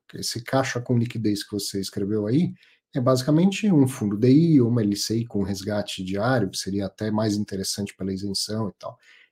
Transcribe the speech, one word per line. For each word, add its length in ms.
esse 300
caixa 360
com 160
liquidez 480
que 80
você 300
escreveu 460
aí, 260
é 80
basicamente 720
um 160
fundo 280
D 160
I 300
ou 80
uma 140
L 120
C 260
I 40
com 160
resgate 640
diário, 440
que 120
seria 260
até 240
mais 260
interessante 640
pela 160
isenção 560
e 80
tal. 180